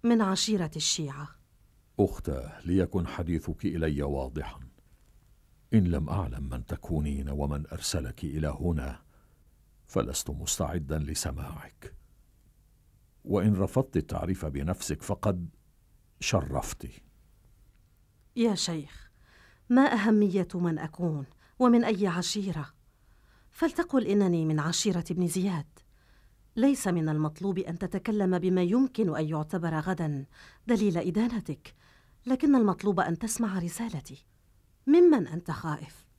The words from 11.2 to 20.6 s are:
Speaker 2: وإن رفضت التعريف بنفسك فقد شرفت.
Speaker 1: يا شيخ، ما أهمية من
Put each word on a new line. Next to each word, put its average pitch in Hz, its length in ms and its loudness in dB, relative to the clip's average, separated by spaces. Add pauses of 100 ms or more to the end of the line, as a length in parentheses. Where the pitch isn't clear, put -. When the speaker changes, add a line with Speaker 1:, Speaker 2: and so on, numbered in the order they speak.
Speaker 2:
وإن 101 300 2
رفضت 98 420 0
التعريف 85 480 -4
بنفسك 73 560 -4
فقد 92 480 -4 (720)
شرفت. - 680 -2 (1500)
Speaker 1:
يا 233 200 2
شيخ، - 560 -8 (580)
ما 254 240 6
أهمية 202 600 4
من 175 260 0